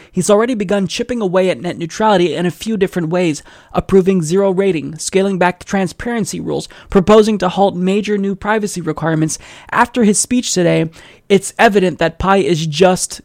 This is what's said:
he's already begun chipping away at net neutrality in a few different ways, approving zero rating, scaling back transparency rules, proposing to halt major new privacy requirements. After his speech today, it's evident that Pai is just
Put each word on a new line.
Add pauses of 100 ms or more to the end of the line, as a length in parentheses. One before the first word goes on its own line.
(100)
he's
already
begun
chipping
away
at
net
neutrality
in
a
few
different
ways, (280)
approving
zero
rating,
scaling
back
transparency
rules, (220)
proposing
to
halt
major
new
privacy
requirements. (320)
After
his
speech
today, (360)
it's
evident
that
Pai
is
just